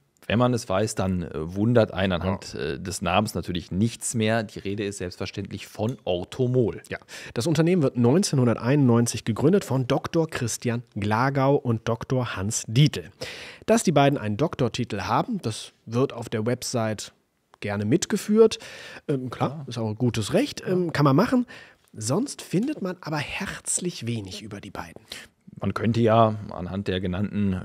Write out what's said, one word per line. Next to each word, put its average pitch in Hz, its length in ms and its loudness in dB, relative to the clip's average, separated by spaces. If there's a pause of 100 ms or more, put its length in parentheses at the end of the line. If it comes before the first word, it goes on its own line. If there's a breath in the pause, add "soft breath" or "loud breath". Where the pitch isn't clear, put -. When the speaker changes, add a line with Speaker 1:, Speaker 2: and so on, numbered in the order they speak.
(280)
Speaker 1:
Wenn 101 100 2
man 123 160 4
es 113 140 -4
weiß, 98 280 0
dann, 95 280 -2
äh, 76 100 -10
wundert 101 600 2
einen 95 180 0
anhand, 90 440 -2
Speaker 2:
Ja. - 40 -8
Speaker 1:
äh, 71 200 -4
des 90 220 -8
Namens 95 340 2
natürlich 87 360 -6
nichts 104 440 0
mehr. 113 280 2
Die 98 160 -12
Rede 101 240 -4
ist 98 140 -6
selbstverständlich 95 680 -8
von 117 380 -4
Orthomol. 104 840 0
Speaker 2:
Ja. - 80 -6 (360 loud breath)
Das 120 140 -2
Unternehmen 165 340 4
wird 131 140 2
neunzehnhunderteinundneunzig 120 1300 4
gegründet 135 400 2
von 131 240 -2
Doktor 160 400 0
Christian 120 560 -4 (120)
Glagau 131 600 2
und 120 320 0
Doktor 117 480 -2
Hans 98 320 -4
Dietl. 113 420 2 (560 loud breath)
Dass 220 180 4
die 175 100 2
beiden 139 260 4
einen 107 160 -2
Doktortitel 117 680 -2
haben, 151 380 0
das - 300 -8 (140)
wird 120 260 0
auf 113 160 -10
der 110 180 -4
Website 113 680 -4 (480)
gerne 104 240 -2
mitgeführt. 208 760 4 (480 loud breath)
Ähm, 127 220 -4
klar, 139 300 -4
Speaker 1:
Ja. 139 80 -12
Speaker 2:
ist 120 100 -10
auch 113 100 -2
ein 107 80 -4
gutes 120 380 0
Recht, 247 340 0
ähm, 180 240 0
kann 147 140 4
man 135 100 6
machen. 240 300 4 (460 loud breath)
Sonst 131 520 -4
findet 240 400 -2
man 180 180 -6
aber 156 160 -6
herzlich - 880 -6
wenig 104 380 -6
über 101 180 -14
die 101 80 -14
beiden. 85 320 -14 (580 loud breath)
Speaker 1:
Man 98 140 -2
könnte 110 280 2
ja 110 340 6 (160)
anhand 90 360 -8
der 95 140 -2
genannten 98 640 -2